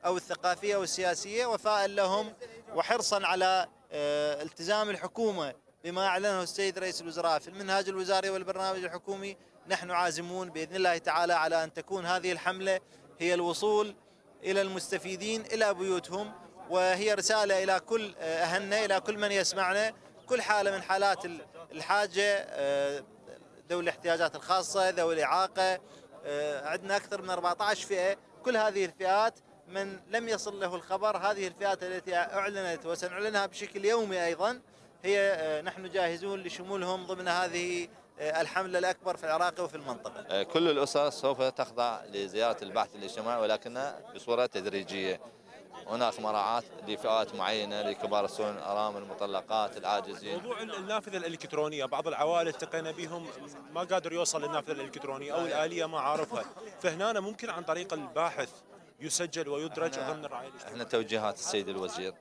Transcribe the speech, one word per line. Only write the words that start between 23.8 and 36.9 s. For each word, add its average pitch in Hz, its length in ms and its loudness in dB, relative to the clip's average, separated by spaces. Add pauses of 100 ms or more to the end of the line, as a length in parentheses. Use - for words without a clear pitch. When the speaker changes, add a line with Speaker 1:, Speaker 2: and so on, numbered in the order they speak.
Speaker 1:
الاحتياجات 165 520 0
الخاصة، 185 540 2
ذوي 170 240 2
الإعاقة، 185 680 2 (460)
آه، 147 420 -2
عندنا 180 280 -2
أكثر 202 260 -2
من 185 80 -8
أربعة 175 300 2
عشر 208 280 0
فئة، 190 300 2 (280)
كل 247 120 2
هذه 202 280 2
الفئات 190 540 2 (280)
من 190 400 -6
لم 226 220 -2
يصل 202 300 -2
له 180 160 -2
الخبر، 190 420 0
هذه 196 300 0
الفئات 185 360 -2
التي 180 320 -4
أعلنت 185 720 0
وسنعلنها 196 600 0
بشكل 196 400 -6
يومي 208 400 2
أيضًا، 190 360 0 (420)
هي، 202 160 4
آه، 160 420 2
نحن 185 280 -6
جاهزون 185 540 0
لشمولهم 185 600 -4